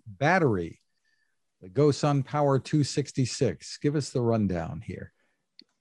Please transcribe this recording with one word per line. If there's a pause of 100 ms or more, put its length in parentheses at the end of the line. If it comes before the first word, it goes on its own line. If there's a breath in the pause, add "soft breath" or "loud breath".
battery, (840)
the
GoSun
Power
two
sixty-six.
Give
us
the
rundown
here. (720)